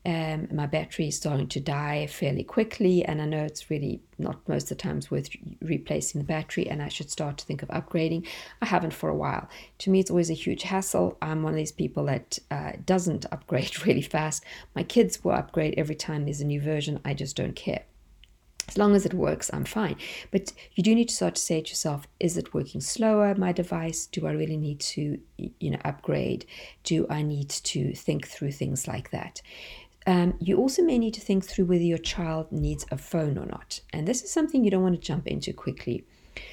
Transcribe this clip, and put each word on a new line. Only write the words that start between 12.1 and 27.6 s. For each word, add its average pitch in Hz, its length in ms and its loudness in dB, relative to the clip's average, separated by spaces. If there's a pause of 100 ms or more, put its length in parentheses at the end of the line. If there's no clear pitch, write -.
uh, 147 220 -4 (140)
doesn't 175 440 2
upgrade - 560 -2
<laughs> - 0 -
really - 140 6
fast. 156 420 -2 (320)
My - 100 -2
kids 202 380 4
will - 100 2
upgrade 151 440 0
every 151 200 -2
time 147 280 -4
there's 143 160 -4
a 143 60 -2
new 147 160 0
version. 147 420 -2
I - 80 -2
just 139 240 -4
don't - 200 -2
care. - 260 -4 (840)
As - 120 -2
long 202 180 8
as 190 80 6
it 170 80 2
works, 151 400 0
I'm 147 140 -2
fine. 170 300 -2 (340)
But - 240 0 (180)
you 190 100 2
do 220 120 8
need 233 160 6
to - 40 -2
start 175 200 0
to - 80 -2
say 160 180 2
to 156 80 -8
yourself, 143 400 -4 (100)
"Is 175 200 2
it - 160 -6
working 143 260 -2
slower, 208 540 4
my 185 180 2
device? 165 540 -2
Do 160 200 -4
I 156 60 0
really 156 240 0
need 147 240 -2
to, 147 400 -4 (180)
y-, - 120 -6 (100)
you 156 100 -2
know, 139 140 -2
upgrade? 139 640 -2 (360)
Do 160 280 2
I 151 100 0
need 147 300 -2
to - 440 -2